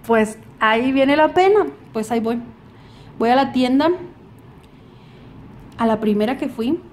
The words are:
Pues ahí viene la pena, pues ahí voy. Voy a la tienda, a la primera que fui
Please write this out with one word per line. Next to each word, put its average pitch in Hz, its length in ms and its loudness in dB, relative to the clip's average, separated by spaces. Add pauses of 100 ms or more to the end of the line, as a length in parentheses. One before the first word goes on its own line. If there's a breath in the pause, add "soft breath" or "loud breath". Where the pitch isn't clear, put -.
Pues 220 320 0 (200)
ahí 226 320 0
viene 269 260 2
la 311 180 2
pena, 381 320 4 (260)
pues 214 180 -8
ahí 233 100 -2
voy. 233 200 -4 (760 loud breath)
Voy 226 100 0
a 247 80 4
la 262 160 0
tienda, 262 380 2 (1900 loud breath)
a 226 60 0
la 220 120 0
primera 214 380 -2
que 285 140 -6
fui 262 280 -4 (140)